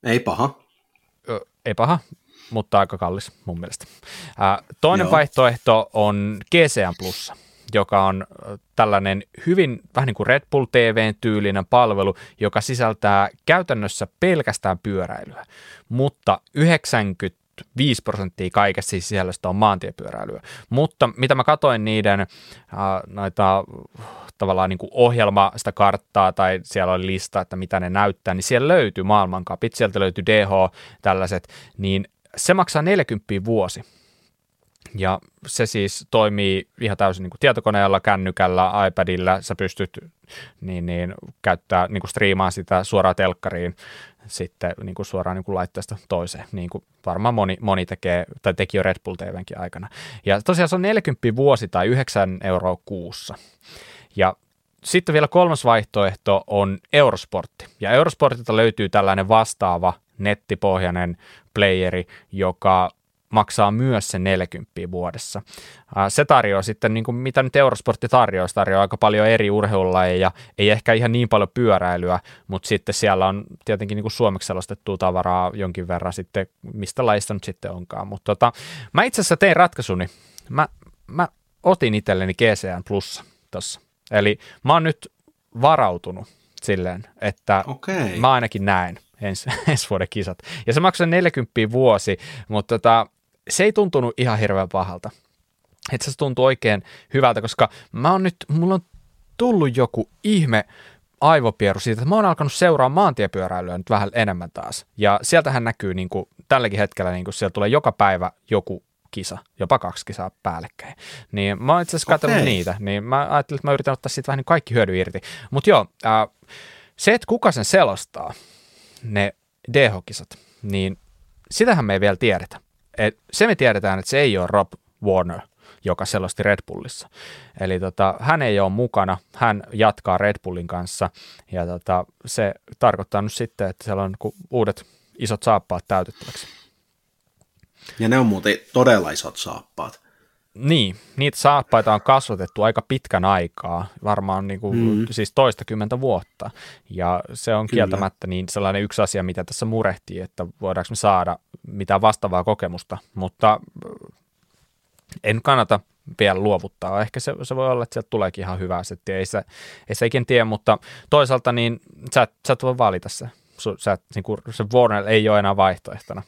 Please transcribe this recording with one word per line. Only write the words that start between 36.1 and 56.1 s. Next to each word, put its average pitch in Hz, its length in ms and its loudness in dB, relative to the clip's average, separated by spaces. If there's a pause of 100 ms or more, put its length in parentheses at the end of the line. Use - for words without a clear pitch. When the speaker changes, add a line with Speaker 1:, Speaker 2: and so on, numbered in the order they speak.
Speaker 2:
toimii 101 560 2 (140)
ihan 104 160 -4
täysin 95 260 0
niinku 90 160 -12
tietokoneella, 104 600 2
kännykällä, 92 720 2 (160)
iPadilla. 92 540 0
Sä 95 140 -8
pystyt 92 440 -6 (600)
niin, 90 240 -8
niin, 87 280 -6 (280)
käyttää, 90 460 0
niinku 98 200 -6
striimaa 95 440 0
sitä 92 320 -2
suoraan 92 320 2
telkkariin, 87 600 -4 (520)
sitten 90 460 -8 (100)
niinku 98 200 -10
suoraan 92 320 -6
niinku 95 180 -8
laitteesta 92 440 -6 (120)
toiseen, 87 420 -4
niin 87 180 -8
kuin - 140 -12 (220)
varmaan 98 300 -2
moni, 98 260 0
moni 95 240 0
tekee, 87 400 -4 (160)
tai 95 120 0
teki 98 240 -4
jo 92 60 0
Red 92 120 0 (100)
Bull 95 100 -8
T 87 60 -14
V:nkin 92 380 -14
aikana. 90 300 -12 (360)
Ja 101 160 2
tosiaan 170 280 2
se 190 60 0
on 180 60 0
neljäkymppiä 180 540 0
vuosi 131 320 4
tai 90 200 0
yhdeksän 104 560 0
euroa 90 420 -2
kuussa. 90 500 -12 (800)
Ja 92 200 2 (480)
sitten 175 300 0
vielä 151 140 4
kolmas 175 380 2
vaihtoehto 104 840 2